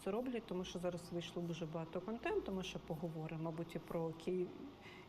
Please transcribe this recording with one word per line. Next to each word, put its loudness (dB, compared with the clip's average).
це 2
роблять, 2
тому 2
що -4
зараз 0
вийшло 0
дуже 0
багато 0
контенту, 2
ми 2
ще -2
поговоримо, -2
мабуть, 0
і 0
про 2
Ки-, 2